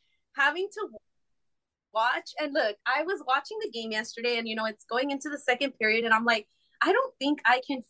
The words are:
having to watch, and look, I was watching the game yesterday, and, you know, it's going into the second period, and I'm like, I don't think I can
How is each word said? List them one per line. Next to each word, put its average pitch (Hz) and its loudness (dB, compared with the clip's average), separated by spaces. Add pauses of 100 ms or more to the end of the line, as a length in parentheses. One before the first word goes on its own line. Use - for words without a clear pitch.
(340)
having 302 2
to 403 -6 (1040)
watch, 247 0 (100)
and 294 -2
look, 233 2 (100)
I 269 2
was 330 -4
watching 277 -2
the 370 -4
game 226 -8
yesterday, 233 -2
and, 226 -4
you 220 -6
know, 220 -2
it's 214 -8
going 254 0
into 269 -6
the 190 -6
second 262 0
period, 220 2
and 220 4
I'm 226 2
like, 226 2 (360)
I 339 2
don't 523 2
think 285 0
I 247 6
can 262 -4